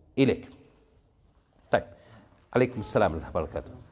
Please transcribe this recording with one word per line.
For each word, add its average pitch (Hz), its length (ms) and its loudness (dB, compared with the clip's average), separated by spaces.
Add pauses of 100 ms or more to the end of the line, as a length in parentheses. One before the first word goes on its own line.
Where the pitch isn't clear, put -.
(160)
ilayk. 131 320 2 (1200)
طيب. - 140 2 (680)
Alaikum 123 320 0
salam 98 300 2
wa 80 60 -4
rahmatullahi - 140 -14
wa 87 80 0
barakatuh. 76 300 -8 (200)